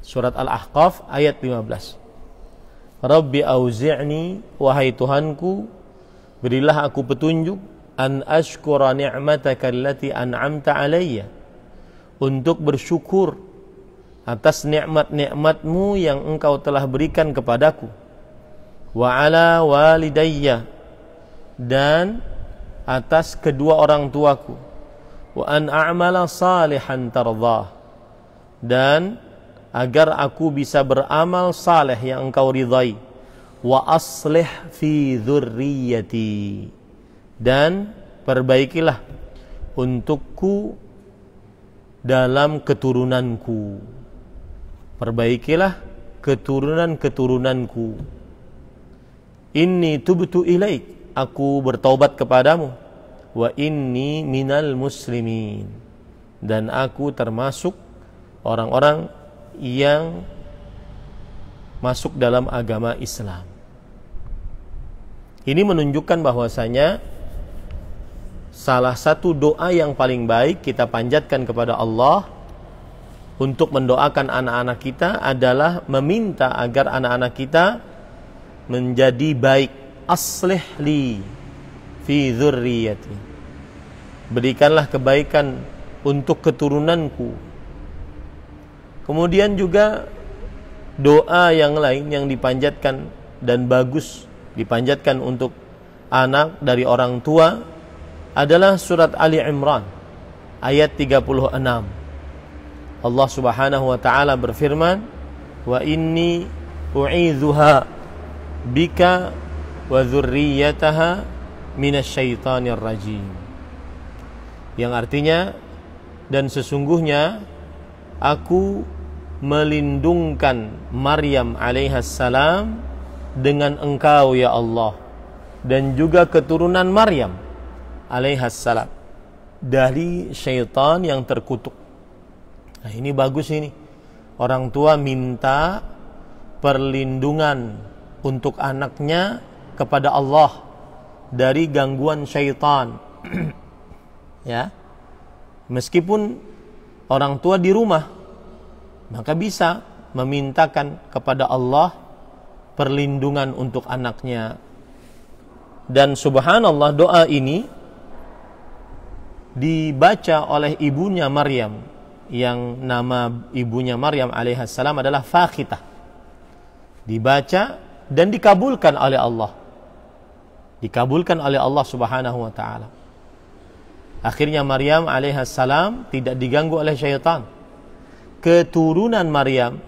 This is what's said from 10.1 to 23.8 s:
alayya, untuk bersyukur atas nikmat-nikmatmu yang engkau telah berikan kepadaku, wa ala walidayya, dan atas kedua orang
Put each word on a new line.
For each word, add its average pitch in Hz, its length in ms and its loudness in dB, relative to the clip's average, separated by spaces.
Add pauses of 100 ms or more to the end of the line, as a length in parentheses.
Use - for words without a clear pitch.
alayya, 143 560 0 (880)
untuk 135 400 0
bersyukur 160 800 0 (880)
atas 120 400 0
nikmat-nikmatmu 156 1400 -2
yang 151 240 0
engkau 151 320 0
telah 139 320 -2
berikan 156 400 0
kepadaku, 131 600 0 (1080)
wa 120 120 2 (120)
ala 165 400 6
walidayya, 151 1040 4 (960)
dan 151 640 2 (640)
atas 131 480 0
kedua 147 400 2
orang 147 320 4